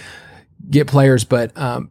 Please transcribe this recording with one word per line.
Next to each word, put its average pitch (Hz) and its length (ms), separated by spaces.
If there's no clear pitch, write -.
get 143 180
players. 135 380
But, 120 340
um, 123 320